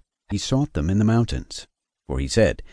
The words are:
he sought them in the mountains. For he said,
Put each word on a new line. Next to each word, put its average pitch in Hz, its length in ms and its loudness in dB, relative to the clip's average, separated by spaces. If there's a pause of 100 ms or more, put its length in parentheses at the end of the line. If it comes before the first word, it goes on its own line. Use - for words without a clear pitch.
(300)
he 104 80 -4
sought 135 360 -2
them 76 140 0
in 95 100 2
the 107 60 4
mountains. - 600 0 (400)
For 65 140 -4
he 67 80 -4
said, 98 340 2 (100)